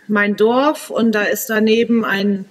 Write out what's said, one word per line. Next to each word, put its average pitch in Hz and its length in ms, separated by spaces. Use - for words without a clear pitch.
mein 208 300
Dorf 254 540
und 226 220
da 208 100
ist 202 260
daneben 226 560
ein 196 460